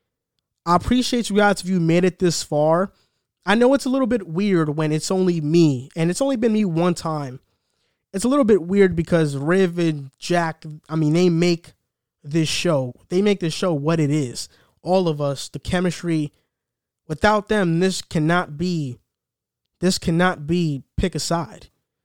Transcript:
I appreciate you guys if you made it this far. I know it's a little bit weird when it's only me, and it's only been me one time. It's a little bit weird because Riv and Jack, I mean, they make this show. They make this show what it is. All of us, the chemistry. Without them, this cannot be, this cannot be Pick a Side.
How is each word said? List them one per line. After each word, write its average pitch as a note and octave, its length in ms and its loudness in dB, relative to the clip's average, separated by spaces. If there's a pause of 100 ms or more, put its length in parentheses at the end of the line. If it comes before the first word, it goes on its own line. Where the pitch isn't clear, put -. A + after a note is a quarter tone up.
(640)
I E3+ 100 2
appreciate A#3+ 560 0
you G3 60 -2
guys G3+ 240 2
if F3+ 80 -8
you F#3 100 0
made E3 260 2
it F3+ 140 -2
this F3 240 0
far. D#3+ 500 0 (520)
I F#3+ 100 2
know B3 200 4
it's C4+ 100 0
a B3+ 60 -2
little C4 160 0
bit G#3 200 -2
weird E3 440 0
when D#3 200 -2
it's D#3 200 -2
only F#3 300 0
me, D3 540 2
and E3 160 0
it's F3 100 -4
only C4+ 160 0
been A3+ 160 0
me G#3+ 120 2
one E3+ 300 0
time. D3 460 -8 (720)
It's F#3+ 120 -4
a A#3 40 0
little C#4 160 2
bit G3+ 180 4
weird F#3 340 2
because D#3+ 400 0
Riv E3+ 420 0
and D3+ 400 -2
Jack, E3+ 460 -2 (240)
I D#3+ 80 -6
mean, D3+ 160 2
they F3+ 160 4
make E3+ 460 0 (500)
this D#3 240 -2
show. C3+ 460 -2 (160)
They F3+ 120 0
make G#3 180 0
this D#3+ 140 -4
show F3+ 200 -2
what D#3 260 0
it C#3+ 100 2
is. C#3+ 380 -4 (340)
All F3+ 240 0
of D3+ 140 -2
us, C#3 280 -4
the - 100 -12
chemistry. E3+ 760 -4 (720)
Without G#3 420 0
them, F#3 300 2
this F#3 240 0
cannot D#3+ 540 0
be, D#3 420 -4 (840)
this F#3 180 0
cannot E3+ 480 0
be D#3 360 -2 (140)
Pick F#3 180 -2
a D3+ 60 -6
Side. - 480 -6 (360)